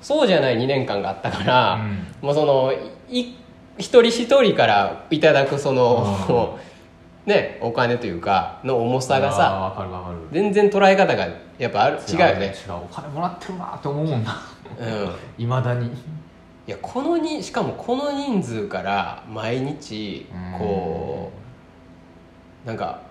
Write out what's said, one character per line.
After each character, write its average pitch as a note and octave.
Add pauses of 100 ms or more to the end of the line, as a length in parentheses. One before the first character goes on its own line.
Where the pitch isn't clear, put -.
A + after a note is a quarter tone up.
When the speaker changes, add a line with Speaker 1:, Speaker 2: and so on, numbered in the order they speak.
Speaker 1:
そ D4
う B3
じ F#3
ゃ D#3
な C3+
い A#2
二 A#2+
年 C3
間 G2+
が F#2+
あ -
っ -
た A2+
か G2
ら、 B2
Speaker 2:
う -
ん。 G2+ (160)
Speaker 1:
も C#3
う -
そ D3+
の、 C3+ (340)
い-、 B3+ (580)
一 -
人 A#3
一 A#3
人 B3+
か B2+
ら G2+
い D#3
た D#3
だ C#3
く C#3
そ C#3
の、 A#2 (100)
Speaker 2:
う A#2
ん。 - (100)
Speaker 1:
<laughs> -
ね、 -
お A#2
金 A#2+
と A2
い F2
う -
か、 F#2
の C3
重 A#2+
さ C3+
が C#3
さ、 G#2+
Speaker 2:
あ -
ー、 F#2+
わ F#2+
か G2
る F#2
わ F#2
か F2+
る。 F2 (140)
Speaker 1:
全 G3
然 G3+
捉 G3
え G3
方 F3+
が F#2+ (320)
や A#2+
っ -
ぱ G#2
あ C3+
る、 D3+
違 -
う E3
よ E3+
ね。 G2
Speaker 2:
違 -
う。 -
お E2+
金 -
も C#3+
ら F3
っ F3
て -
る F3+
な -
っ -
て -
思 C#3+
う D#3+
も C#3
ん A2+
な。 A2+ (380)
Speaker 1:
う A#2+
ん。 G#2+ (260)
Speaker 2:
<laughs> -
未 A#2+
だ B2
に。 A#2+
Speaker 1:
い A#2 (720)
や、 G#2
こ -
の E4+
に-、 D#4
し -
か -
も G3+
こ -
の C#4+
人 C#4
数 A2
か G2
ら F#2+
毎 A2+
日、 G#2+
Speaker 2:
う F2+
ん。 F#2
Speaker 1:
こ E2 (1300)
う、 -
な A2+
ん G#2+
か F#2+